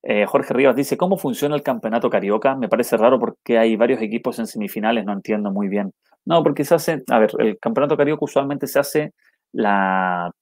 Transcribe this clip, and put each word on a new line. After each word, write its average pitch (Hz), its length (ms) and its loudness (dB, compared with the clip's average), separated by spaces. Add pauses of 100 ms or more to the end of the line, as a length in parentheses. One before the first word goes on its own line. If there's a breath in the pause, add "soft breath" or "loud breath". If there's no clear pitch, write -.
Eh, 104 220 2
Jorge 127 280 -2
Rivas 131 200 4
dice, 139 220 0
"¿Cómo 180 220 0
funciona 143 380 -2
el 143 80 -4
campeonato 117 460 -2
carioca? 110 460 0
Me 117 140 -4
parece 117 260 -2
raro 117 240 4
porque 117 380 -2
hay 113 180 4
varios 117 260 0
equipos 113 380 -4
en 110 80 -4
semifinales, 110 560 -4
no 101 80 -6
entiendo 101 400 -4
muy 101 160 -4
bien". 101 240 -4 (320)
No, 165 200 2
porque 151 200 0
se 170 120 4
hace, 156 340 -2
a 120 100 4
ver, 110 200 4
el 110 200 0
campeonato 139 380 0
carioca 151 260 0
usualmente 139 440 -2
se 139 120 0
hace 151 340 -2 (380)
la 92 800 0 (100)